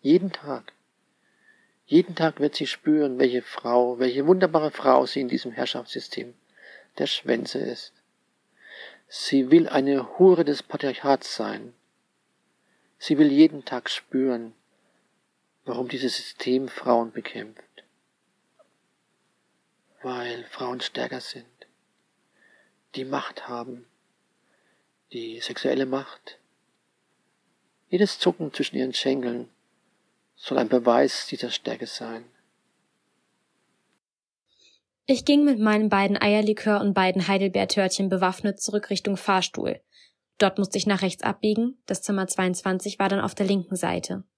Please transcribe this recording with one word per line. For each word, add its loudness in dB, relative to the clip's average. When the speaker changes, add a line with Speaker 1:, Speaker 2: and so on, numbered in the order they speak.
Speaker 1:
Jeden 4
Tag. -12
Jeden 2
Tag 0
wird 0
sie -4
spüren, 0
welche 2
Frau, 0
welche 0
wunderbare 4
Frau 4
sie -4
in -4
diesem -4
Herrschaftssystem -8
der -2
Schwänze -4
ist. -8
Sie 0
will 8
eine 0
Hure 8
des -2
Patriarchats -2
sein. -8
Sie 0
will 6
jeden 6
Tag -8
spüren, -4
warum -6
dieses -4
System -2
Frauen 0
bekämpft. -12
Weil -10
Frauen -10
stärker -8
sind, -16
die -8
Macht -8
haben, -12
die -12
sexuelle -2
Macht. -10
Jedes 2
Zucken -2
zwischen -4
ihren -4
Schenkeln -4
soll -2
ein 2
Beweis 2
dieser -8
Stärke -8
sein. -12
Speaker 2:
Ich 2
ging 6
mit 4
meinen 4
beiden 2
Eierlikör- 2
und 0
beiden 2
Heidelbeertörtchen 0
bewaffnet -2
zurück -4
Richtung -2
Fahrstuhl. -2
Dort 2
musste -2
ich -2
nach 0
rechts -4
abbiegen, -2
das -6
Zimmer -2
zweiundzwanzig -2
war 0
dann 0
auf -6
der -2
linken -2
Seite. -4